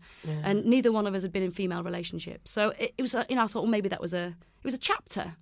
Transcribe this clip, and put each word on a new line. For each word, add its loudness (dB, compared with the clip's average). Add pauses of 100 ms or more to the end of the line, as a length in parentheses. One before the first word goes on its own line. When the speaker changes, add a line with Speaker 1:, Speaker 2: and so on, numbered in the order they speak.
(260)
Speaker 1:
Yeah. -2
Speaker 2:
and 2
neither 6
one 2
of -2
us -2
had -4
been 0
in 0
female -2
relationships. -8
So 2
it, -2
it -2
was, 0
a, 0
you 0
know, 4
I 2
thought, -2
well, 4
maybe 2
that -4
was -4
a, -2
it -16
was -2
a -4
chapter. -2